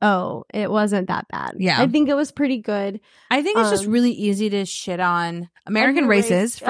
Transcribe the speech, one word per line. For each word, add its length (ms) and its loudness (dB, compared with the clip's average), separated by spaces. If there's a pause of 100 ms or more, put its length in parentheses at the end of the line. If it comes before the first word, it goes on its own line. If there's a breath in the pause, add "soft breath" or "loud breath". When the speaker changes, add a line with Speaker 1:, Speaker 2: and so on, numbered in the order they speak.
Speaker 1:
"Oh, 440 0 (100)
it 160 -2
wasn't 380 0
that 200 -4
bad." 300 -8
Speaker 2:
Yeah. 240 2
Speaker 1:
I 40 4
think 220 2
it 60 2
was 180 -2
pretty 300 0
good. 380 -4 (300 soft breath)
Speaker 2:
I 120 2
think 160 0
it's 120 4
just 160 0
Speaker 1:
Um, 60 0
Speaker 2:
really 200 4
easy 360 0
to 160 -2
shit 360 -6
on 500 -2 (160)
American 380 2
Speaker 1:
Every 120 4
race. 140 2
Speaker 2:
races, 320 0
Speaker 1:
Oh, 20 -8
it 60 -2